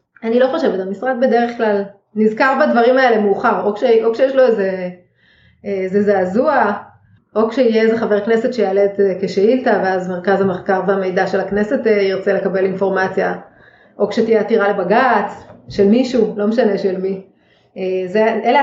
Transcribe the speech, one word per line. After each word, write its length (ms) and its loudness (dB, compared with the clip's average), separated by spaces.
אני 160 0
לא 80 4
חושבת, 320 -2
המשרד 420 -6
בדרך 360 0
כלל 260 -2
נזכר 460 2
בדברים 360 2
האלה 240 2
מאוחר, 440 0
או 100 -2
כש-, 280 2
או 100 0
כשיש 220 0
לו 80 4
איזה, 460 0
אה, 60 -6
איזה 180 0
זעזוע, 720 2
או 140 2
כשיהיה 340 2
איזה 140 2
חבר 280 0
כנסת 280 0
שיעלה 320 2
את, 140 -2
אה, 220 2
כשאילתה, 600 2
ואז 260 -2
מרכז 320 0
המחקר 460 -2
והמידע 400 0
של 120 -2
הכנסת, 480 -2
אה, 40 4
ירצה 420 0
לקבל 320 -2
אינפורמציה, 680 -2
או 100 0
כשתהיה 300 2
עתירה 300 0
לבג"ץ, 720 0
של 180 2
מישהו, 500 2
לא 100 -2
משנה 300 0
של 240 -4
מי. 200 -6
אה, 300 -4
זה, 360 0
אלה 200 2